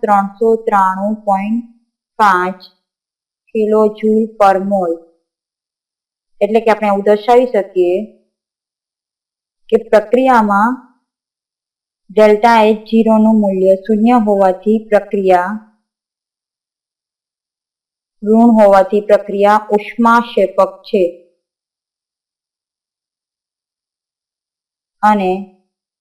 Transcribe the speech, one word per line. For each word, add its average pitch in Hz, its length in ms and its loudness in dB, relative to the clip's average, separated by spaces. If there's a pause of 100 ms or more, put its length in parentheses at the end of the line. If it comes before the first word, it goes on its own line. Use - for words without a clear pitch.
ત્રણસો 202 480 -2 (180)
ત્રાણું 196 480 -2 (100)
પોઇન્ટ 208 400 -4 (540)
પાંચ 185 400 0 (960)
kilojoule 214 720 0 (120)
per 196 160 2 (160)
mole. 170 260 -4 (1400)
એટલે 214 200 0
કે 226 100 -4
આપણે 208 200 -2
એવું 196 160 -2
દર્શાવી 240 460 2
શકીએ 185 440 -2 (1700)
કે 220 80 0 (120)
પ્રક્રિયામાં 220 840 0 (1400)
ડેલ્ટા 214 440 4 (100)
એચ 214 100 0 (100)
ઝીરો 220 280 2
નું 220 260 2
મૂલ્ય 190 320 0 (100)
શૂન્ય 220 320 0 (100)
હોવાથી 196 520 0 (100)
પ્રક્રિયા 196 600 -2 (2750)
ઋણ 226 360 4
હોવાથી 196 500 2
પ્રક્રિયા 202 560 0 (100)
ઉષ્માક્ષેપક 208 960 -2 (160)
છે. 196 160 -2 (4000)
અને 202 280 0 (680)